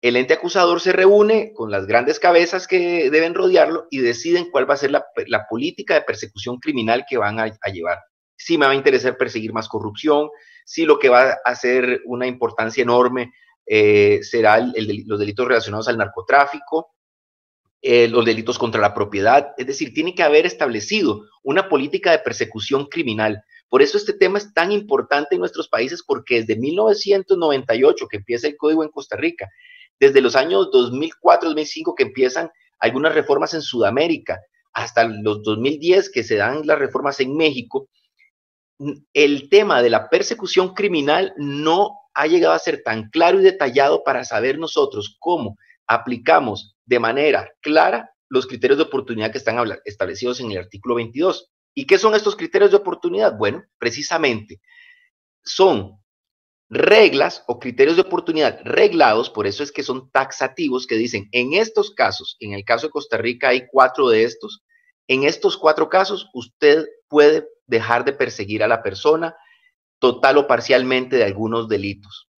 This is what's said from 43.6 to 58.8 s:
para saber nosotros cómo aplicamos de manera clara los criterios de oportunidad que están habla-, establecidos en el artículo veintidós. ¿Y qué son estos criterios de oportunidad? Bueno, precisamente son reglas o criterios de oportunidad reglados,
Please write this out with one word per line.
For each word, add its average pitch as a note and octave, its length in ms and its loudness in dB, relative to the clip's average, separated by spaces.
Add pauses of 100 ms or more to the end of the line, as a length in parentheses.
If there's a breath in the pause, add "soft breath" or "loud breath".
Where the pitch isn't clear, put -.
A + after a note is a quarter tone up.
para B2+ 200 -2
saber B2+ 340 -2
nosotros C#3+ 600 -4
cómo D3+ 380 -4 (300 soft breath)
aplicamos A#2 1000 -2
de B2 140 0
manera A#2+ 520 -2 (100)
clara D#3 500 0 (180)
los B2+ 180 -2
criterios B2+ 320 0
de D#3 60 0
oportunidad A2+ 460 -6
que - 80 -12
están A2+ 200 -4
habla-, G#2+ 260 -4
establecidos G#2 560 -8
en A#2 100 -10
el F#2+ 80 -8
artículo G2+ 360 -8
veintidós. B2 560 -4 (240)
¿Y C#3 120 -10
qué F#3+ 120 4
son G#3+ 160 2
estos G#3 220 0
criterios F#3+ 340 2
de G3 80 4
oportunidad? F#3 580 -2
Bueno, G#2 280 -4 (140)
precisamente C3 840 -4 (840 soft breath)
son C#3 540 0 (720)
reglas - 760 4
o B2 100 -6
criterios C3+ 380 2
de F#3 60 2
oportunidad E3+ 600 -2
reglados, B2 640 2